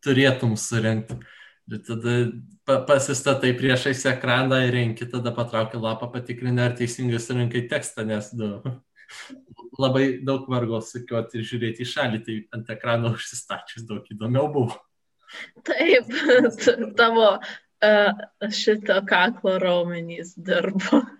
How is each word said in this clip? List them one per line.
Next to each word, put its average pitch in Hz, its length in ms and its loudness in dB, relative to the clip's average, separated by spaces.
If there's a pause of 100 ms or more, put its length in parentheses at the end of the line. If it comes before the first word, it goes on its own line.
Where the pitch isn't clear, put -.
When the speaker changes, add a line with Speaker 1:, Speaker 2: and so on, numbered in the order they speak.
Speaker 1:
turėtum 127 500 4
surinkt." 110 600 -2 (560)
Ir 107 100 -8
tada 120 320 -4 (520)
pa-, 127 200 2
pasistatai 135 720 2
priešais 131 480 0
ekraną 127 560 2
ir 123 120 2
renki, 120 360 -2
tada 120 240 -4
patrauki 113 480 -4
lapą, 110 300 -6
patikrini, 123 500 -2
ar 123 160 2
teisingai 120 400 -2
surinkai 120 500 -2
tekstą, 123 380 -6
nes, 107 280 -4
nu, 107 260 -6 (1200)
labai 131 420 2
daug 135 260 -2
vargo 117 340 -2
sukioti 117 580 -6
ir 113 80 -6
žiūrėti 117 340 -4
į 120 80 -6
šalį, 120 320 -2
tai 113 140 -8 (160)
ant 113 180 -12
ekrano 117 460 -2
užsistačius - 720 -12
daug 104 180 -10
įdomiau 123 480 -2
buvo. 123 240 0 (880)
Speaker 2:
Taip, 240 500 2 (220)
<laughs> 247 260 4
t-, 240 160 4 (160)
tavo, 226 380 6 (460)
e, 214 160 6 (560)
šito 208 520 2
kaklo 190 560 2
raumenys 175 760 -2
dirbo. 185 680 2 (180)